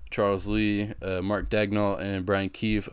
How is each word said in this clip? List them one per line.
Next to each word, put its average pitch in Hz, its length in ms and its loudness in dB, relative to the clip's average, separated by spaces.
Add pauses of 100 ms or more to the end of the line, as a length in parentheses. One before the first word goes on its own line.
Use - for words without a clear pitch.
Charles 98 380 0
Lee, 104 540 2
uh, 92 200 -2
Mark 95 280 0
Daigneault, 104 500 2
and 95 260 -2
Brian 98 240 2
Keefe 107 440 -2